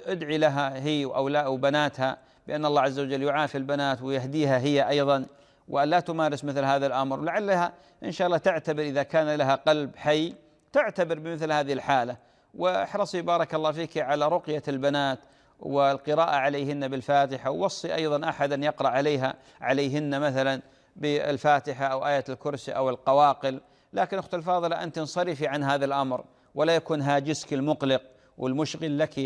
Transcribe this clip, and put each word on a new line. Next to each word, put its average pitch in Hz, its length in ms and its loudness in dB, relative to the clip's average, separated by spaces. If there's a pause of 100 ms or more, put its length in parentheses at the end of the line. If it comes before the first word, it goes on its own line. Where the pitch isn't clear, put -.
ادعي 160 320 -2
لها 139 440 2
هي 147 220 -2
وأولا-، 139 420 0
وبناتها 135 720 0 (280)
بأن 151 200 -2
الله 147 140 4
عز 135 180 0
وجل 135 240 -2
يعافي 143 360 0
البنات 135 440 -2
ويهديها 135 560 0
هي 139 300 2
أيضًا، 139 380 2 (420)
وأن 139 200 0
لا 170 120 4
تمارس 160 440 -2
مثل 139 200 -2
هذا 139 220 2
الأمر. 135 340 -2
لعلها 175 520 0 (300)
إن 190 100 -6
شاء 180 140 0
الله 175 120 2
تعتبر 156 440 0
إذا 143 200 0
كان 151 320 0
لها 139 200 2
قلب 151 420 0
حي 156 380 0 (380)
تعتبر 185 460 0
بمثل 156 340 -4
هذه 147 200 0
الحالة. 123 440 0 (380)
واحرصي 185 680 -2
بارك 170 320 0
الله 156 180 0
فيك 160 260 -6
على 147 300 2
رقية 156 400 -2
البنات 139 500 0 (420)
والقراءة 143 760 2
عليهن 143 520 0
بالفاتحة، 135 640 0
ووصي 180 440 -2
أيضًا 156 340 0
أحدًا 143 360 0
يقرأ 147 240 0
عليها، 135 460 0 (260)
عليهن 139 600 0
مثلًا 135 420 0 (340)
بالفاتحة 143 880 0
أو 131 200 -2
آية 139 220 0
الكرسي 135 440 -8
أو 131 180 0
القواقل. 135 680 4 (320)
لكن 190 260 0
أخت - 160 -8
الفاضلة، 170 480 0
أنت 165 160 -8
انصرفي 160 480 -2
عن 143 180 -2
هذا 139 200 2
الأمر 135 400 -2 (300)
ولا 160 220 4
يكون 156 240 -2
هاجسك 143 520 0
المقلق 139 500 0 (360)
والمشغل 147 600 -2
لك، 151 280 -2